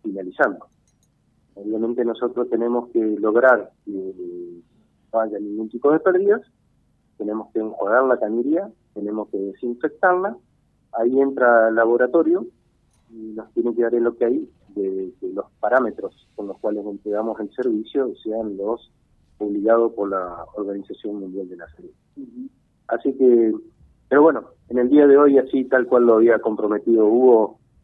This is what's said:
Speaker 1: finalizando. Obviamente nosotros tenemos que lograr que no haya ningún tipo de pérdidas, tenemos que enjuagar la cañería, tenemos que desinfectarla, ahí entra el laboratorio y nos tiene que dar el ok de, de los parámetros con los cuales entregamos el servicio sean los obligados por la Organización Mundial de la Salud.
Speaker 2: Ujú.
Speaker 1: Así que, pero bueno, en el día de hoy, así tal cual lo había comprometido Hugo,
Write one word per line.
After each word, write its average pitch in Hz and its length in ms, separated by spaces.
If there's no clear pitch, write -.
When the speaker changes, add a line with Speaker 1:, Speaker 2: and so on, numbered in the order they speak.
Speaker 1:
finalizando. 98 640
Obviamente 113 500
nosotros 120 460
tenemos 120 400
que 120 100
lograr 110 720
que 104 60
no 113 60
haya 107 180
ningún 104 320
tipo 139 220
de 156 80
pérdidas, 196 420
tenemos 107 340
que 113 60
enjuagar 110 460
la 127 140
cañería, 135 520
tenemos 104 340
que - 80
desinfectarla, 151 1000
ahí 123 280
entra 123 460
el 110 80
laboratorio 123 720
y 110 220
nos 113 200
tiene 117 220
que 117 80
dar 117 100
el 120 140
ok 117 120
de, 95 1000
de 92 120
los 98 120
parámetros 107 760
con 101 120
los 98 100
cuales 104 300
entregamos 104 520
el 104 140
servicio 123 580
sean 110 340
los 107 340
obligados 107 560
por 101 160
la 90 360
Organización 101 640
Mundial 92 280
de 90 100
la 85 180
Salud. - 160
Speaker 2:
Ujú. 262 320
Speaker 1:
Así 135 260
que, 120 400
pero 147 140
bueno, 143 220
en 123 100
el 123 100
día 147 160
de 139 100
hoy, 143 220
así 131 280
tal 127 200
cual 123 220
lo 113 80
había 113 240
comprometido 107 640
Hugo, 117 540